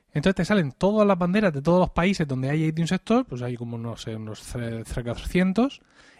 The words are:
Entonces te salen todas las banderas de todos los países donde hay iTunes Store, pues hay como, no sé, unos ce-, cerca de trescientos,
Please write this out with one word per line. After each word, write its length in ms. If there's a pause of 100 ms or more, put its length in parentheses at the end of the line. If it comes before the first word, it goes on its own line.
(160)
Entonces 200
te 80
salen 260
todas 380
las 100
banderas 340
de 80
todos 200
los 100
países 380
donde 200
hay 180
iTunes 260
Store, 320
pues 180
hay 140
como, 220
no 180
sé, 180
unos 240
ce-, 460
cerca 260
de 60
trescientos, 680 (380)